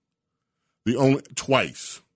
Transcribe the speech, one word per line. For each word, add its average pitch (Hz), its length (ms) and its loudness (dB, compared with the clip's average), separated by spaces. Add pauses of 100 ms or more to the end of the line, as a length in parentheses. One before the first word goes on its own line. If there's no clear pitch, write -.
(840)
The 117 120 0
only, 139 260 4 (120)
twice. - 640 -2 (160)